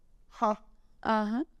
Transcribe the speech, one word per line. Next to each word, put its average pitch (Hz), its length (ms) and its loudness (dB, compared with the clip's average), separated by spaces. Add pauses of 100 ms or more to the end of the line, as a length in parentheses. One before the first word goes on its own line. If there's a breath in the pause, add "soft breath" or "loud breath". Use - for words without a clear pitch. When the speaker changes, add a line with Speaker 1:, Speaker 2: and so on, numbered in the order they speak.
(300)
Speaker 1:
Ja. 214 300 -2 (420)
Speaker 2:
Ajá. 220 420 0 (160)